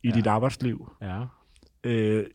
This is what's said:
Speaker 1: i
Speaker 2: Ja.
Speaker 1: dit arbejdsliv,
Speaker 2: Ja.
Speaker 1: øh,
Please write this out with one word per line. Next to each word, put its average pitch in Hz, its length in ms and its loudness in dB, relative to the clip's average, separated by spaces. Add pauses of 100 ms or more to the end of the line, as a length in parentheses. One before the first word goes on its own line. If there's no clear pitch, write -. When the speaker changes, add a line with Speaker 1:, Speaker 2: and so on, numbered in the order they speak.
Speaker 1:
i 120 60 0
Speaker 2:
Ja. 113 60 4
Speaker 1:
dit 113 120 4
arbejdsliv, 117 640 0 (100)
Speaker 2:
Ja. 98 180 -6 (640)
Speaker 1:
øh, 110 400 2 (100)